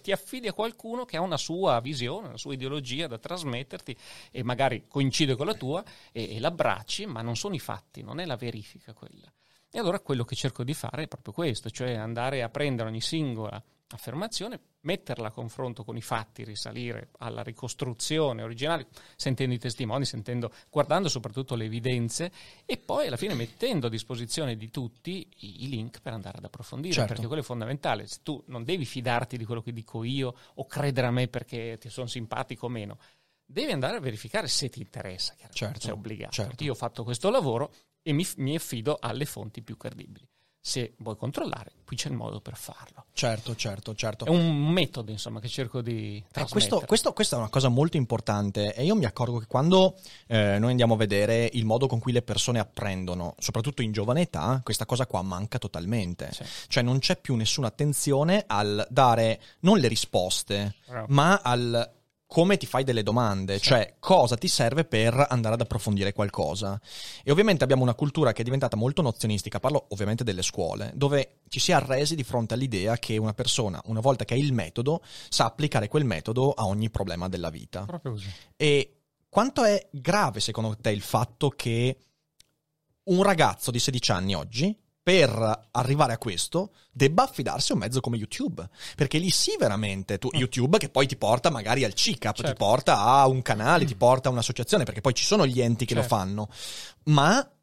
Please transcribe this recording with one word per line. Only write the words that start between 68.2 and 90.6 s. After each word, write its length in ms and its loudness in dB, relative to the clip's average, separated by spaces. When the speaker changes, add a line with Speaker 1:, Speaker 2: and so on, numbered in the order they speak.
Speaker 2:
che 80 -4
è 40 0
diventata 300 0
molto 280 0
nozionistica, 580 -2
parlo 300 2
ovviamente 340 -2
delle 160 -2
scuole, 540 -2
dove 460 0
ci 100 -4
si 120 4
è 20 8
arresi 400 2
di 100 -2
fronte 300 0
all'idea 420 0
che 220 -2
una 160 0
persona, 500 -2
una 160 -2
volta 240 4
che 80 -6
ha 60 2
il 160 2
metodo, 480 -2
sa 160 2
applicare 440 0
quel 180 2
metodo 460 2
a 120 -4
ogni 240 0
problema 400 -4
della 220 -4
vita. 340 -10
Speaker 1:
Proprio 280 -8
così. 180 -8
Speaker 2:
E 440 2
quanto 360 2
è 260 2
grave 500 0
secondo 400 -2
te 80 -2
il 140 0
fatto 480 0
che 480 0
un 180 6
ragazzo 480 4
di 80 0
sedici 340 2
anni 220 0
oggi, 420 -2
per 680 4
arrivare 400 4
a 60 -4
questo, 520 -4
debba 320 6
affidarsi 480 -2
a 20 4
un 60 2
mezzo 200 0
come 160 0
YouTube? 480 -6
Perché 240 0
lì 120 0
sì 280 2
veramente, 600 0
tu, 140 -4
Speaker 1:
Mm. 60 -2
Speaker 2:
YouTube 400 4